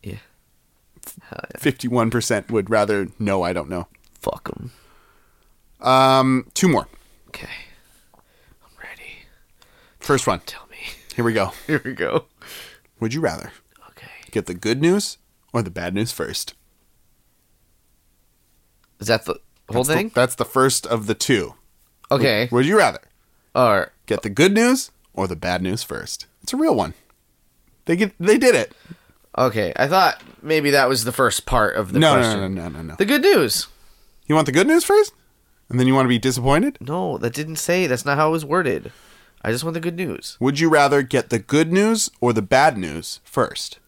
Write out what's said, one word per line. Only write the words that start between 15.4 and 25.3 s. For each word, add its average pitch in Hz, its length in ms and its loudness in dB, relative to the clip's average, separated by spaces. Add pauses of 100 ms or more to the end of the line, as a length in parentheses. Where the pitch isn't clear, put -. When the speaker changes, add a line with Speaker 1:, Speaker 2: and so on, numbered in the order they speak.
Speaker 2:
or 117 100 0
the 95 80 -8
bad 90 240 -8
news 107 160 -2
first? - 420 -8 (2500)
Speaker 1:
Is 104 80 -10
that 110 180 0
the - 100 -4 (340)
whole 123 140 0
Speaker 2:
That's 135 60 -2
the, 156 40 2
Speaker 1:
thing? 202 220 -2
Speaker 2:
that's 123 200 2
the 120 100 -2
first 131 420 0
of 110 200 -2
the 110 60 0
two. 104 400 0 (580)
Speaker 1:
Okay. 123 340 2
Speaker 2:
Would, 120 60 -6
would 123 140 2
you 196 120 2
rather 139 220 2 (540)
Speaker 1:
All 113 260 4
right. - 100 -4 (180)
Speaker 2:
get 104 160 -4
the 110 60 -4
good 156 240 2
news 240 360 2 (240)
or 95 140 -4
the 90 80 -6